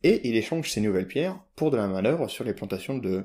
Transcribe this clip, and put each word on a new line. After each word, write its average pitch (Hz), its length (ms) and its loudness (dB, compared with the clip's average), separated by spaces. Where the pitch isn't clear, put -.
et 180 240 4
il 113 80 2
échange 151 340 0
ces 104 120 -2
nouvelles 95 260 2
pierres 180 340 -2
pour 156 160 0
de 127 60 4
la 101 100 2
main-d'œuvre 107 420 0
sur - 140 -8
les 113 100 -2
plantations 98 440 -6
de 95 260 -2